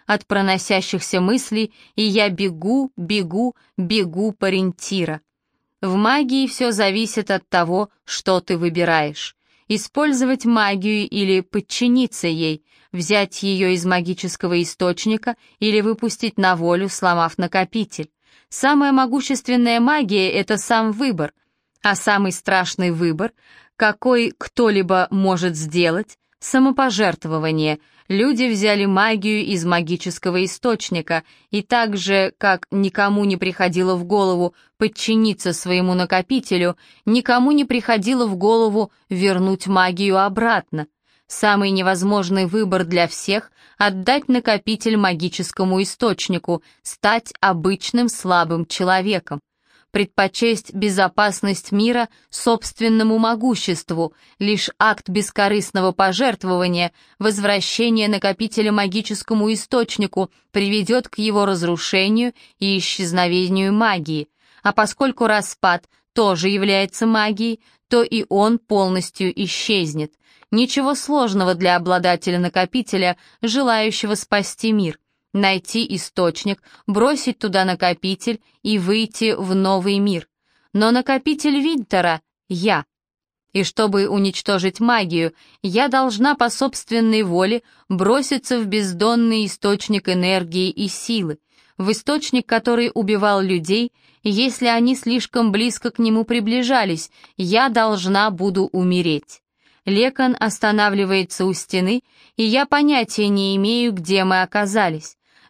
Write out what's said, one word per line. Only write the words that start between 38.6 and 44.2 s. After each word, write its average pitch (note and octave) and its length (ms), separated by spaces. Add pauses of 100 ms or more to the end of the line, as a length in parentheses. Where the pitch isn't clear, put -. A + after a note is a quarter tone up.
вернуть F#3+ 600
магию F#3+ 500
обратно. G3 720 (400)
Самый G3+ 420
невозможный F#3+ 760
выбор F#3 380
для E3+ 220
всех — - 460 (260)
отдать G3+ 480